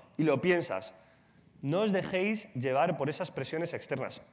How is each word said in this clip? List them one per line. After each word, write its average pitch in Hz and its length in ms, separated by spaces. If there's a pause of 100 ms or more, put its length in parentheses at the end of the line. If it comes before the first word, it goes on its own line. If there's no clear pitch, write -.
(180)
y 151 60
lo 143 160
piensas. 170 540 (680)
No 160 200
os 214 100
dejéis 196 640
llevar 135 420
por 135 120
esas 156 220
presiones 160 420
externas. 127 480 (120)